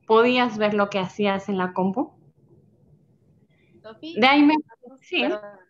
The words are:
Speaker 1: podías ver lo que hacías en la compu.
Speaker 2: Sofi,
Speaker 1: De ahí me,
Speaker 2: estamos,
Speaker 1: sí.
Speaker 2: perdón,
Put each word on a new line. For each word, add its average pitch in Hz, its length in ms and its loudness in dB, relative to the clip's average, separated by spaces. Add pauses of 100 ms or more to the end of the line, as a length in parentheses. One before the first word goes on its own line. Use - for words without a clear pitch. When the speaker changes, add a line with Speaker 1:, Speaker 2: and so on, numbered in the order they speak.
Speaker 1:
podías 240 540 2
ver 214 160 0
lo 202 160 0
que 202 80 -4
hacías 196 500 -4
en 196 80 -4
la 185 160 -4
compu. 190 400 -4 (1700)
Speaker 2:
Sofi, 311 380 -12
Speaker 1:
De 240 80 4
ahí 285 160 4
me, 294 100 6
Speaker 2:
estamos, 269 480 -10
Speaker 1:
sí. 349 200 -6
Speaker 2:
perdón, 226 200 -4 (280)